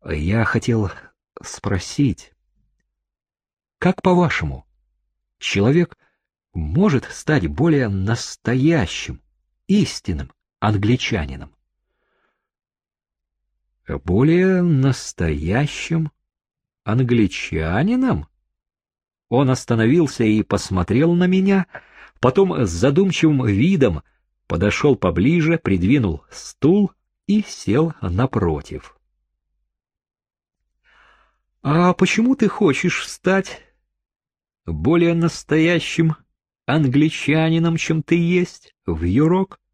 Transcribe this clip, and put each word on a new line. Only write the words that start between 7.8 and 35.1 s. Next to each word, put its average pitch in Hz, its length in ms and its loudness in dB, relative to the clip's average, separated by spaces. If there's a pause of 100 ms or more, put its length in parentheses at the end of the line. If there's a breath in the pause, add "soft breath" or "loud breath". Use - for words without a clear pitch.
настоящим, 104 1300 -2 (460)
истинным 98 680 -2 (280)
англичанином?" 101 920 -2 (2250)
"Более 165 760 0
настоящим 135 1500 -2 (720)
англичанином?" 117 1400 0 (1000)
Он 127 220 2
остановился 123 720 0
и 107 220 2
посмотрел 104 680 0
на 180 120 2
меня, 190 400 2 (540 loud breath)
потом 175 440 2
с 95 60 -2
задумчивым 143 760 2
видом 113 600 2 (420)
подошёл 104 480 0
поближе, 151 640 0
придвинул 95 720 0
стул - 600 0 (340)
и 208 160 0
сел 156 580 -4
напротив. 87 960 -4 (2750 soft breath)
"А 170 320 2
почему 233 420 2
ты 220 100 0
хочешь - 600 0
стать - 520 -4 (1040)
более 151 500 2